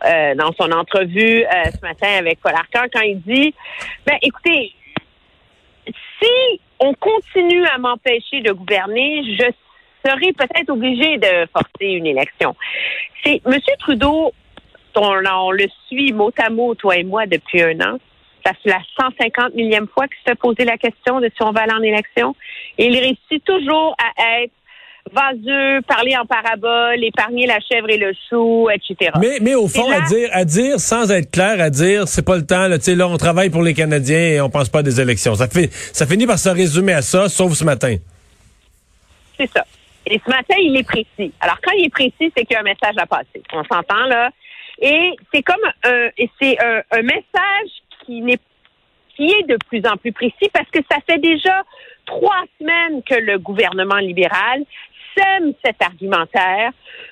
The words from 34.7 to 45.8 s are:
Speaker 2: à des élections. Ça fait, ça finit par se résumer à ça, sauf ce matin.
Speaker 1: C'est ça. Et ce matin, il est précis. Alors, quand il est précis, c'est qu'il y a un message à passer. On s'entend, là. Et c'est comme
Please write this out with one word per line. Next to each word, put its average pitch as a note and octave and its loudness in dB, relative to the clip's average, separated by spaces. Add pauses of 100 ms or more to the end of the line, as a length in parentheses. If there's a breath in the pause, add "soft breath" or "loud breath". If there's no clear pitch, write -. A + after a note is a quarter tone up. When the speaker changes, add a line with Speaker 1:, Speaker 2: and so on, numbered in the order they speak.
Speaker 2:
à D3+ 2
des C3+ 2
élections. A#2+ 0
Ça A#2 0
fait, F3 2
ça - -2
finit G3 2
par G#3+ 2
se - 0
résumer F#3 2
à D3+ 2
ça, F#3 2
sauf F#3 2
ce D3+ 0
matin. C3 0 (1400)
Speaker 1:
C'est C4+ -4
ça. - 0 (460)
Et G#3+ 0
ce - -2
matin, C4 0
il E4 2
est C4 0
précis. G#3 -6
Alors, F3 -2
quand F4+ 0
il F4+ 2
est C#4+ -4
précis, D4 -2
c'est A#3+ 0
qu'il A3+ -4
y - 0
a A3 -2
un - -4
message G#3 -2
à F3 0
passer. - -6 (100)
On D#3+ -4
s'entend, G3 -2
là. A#3+ 0 (500 loud breath)
Et D#4 2 (200)
c'est C#4+ 0
comme F#4+ 0 (220)